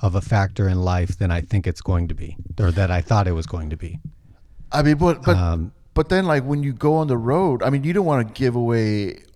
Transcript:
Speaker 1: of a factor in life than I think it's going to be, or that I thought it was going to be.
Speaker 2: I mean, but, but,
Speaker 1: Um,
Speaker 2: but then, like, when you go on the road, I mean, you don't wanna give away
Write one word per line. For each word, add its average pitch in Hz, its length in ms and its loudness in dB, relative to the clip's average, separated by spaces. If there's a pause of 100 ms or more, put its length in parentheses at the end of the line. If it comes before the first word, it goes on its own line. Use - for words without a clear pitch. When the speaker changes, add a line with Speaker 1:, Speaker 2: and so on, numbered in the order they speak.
Speaker 1:
of 95 120 0
a 95 60 0
factor 98 480 0
in 92 140 0
life 90 360 0
than 92 120 0
I 85 100 0
think 92 260 -2
it's 90 140 -4
going 87 280 0
to - 60 -4
be, 73 220 -8 (240)
or 92 120 4
that 92 180 2
I 90 100 0
thought 101 260 2
it 90 60 0
was 80 140 -2
going 78 240 -8
to 78 80 -6
be. 85 200 -12 (720)
Speaker 2:
I 147 100 2
mean, 147 160 4
but, 170 240 2
but, 95 160 4
Speaker 1:
Um, 85 340 0 (220)
Speaker 2:
but 156 160 0
then, 185 160 2
like, 143 180 2
when 147 180 -2
you 139 120 -4
go 151 220 2
on 156 100 0
the 131 120 0
road, 135 440 0
I 117 80 2
mean, 139 120 2
you 165 120 0
don't 196 120 2
wanna 135 180 2
give 117 320 -2
away 110 680 0 (140)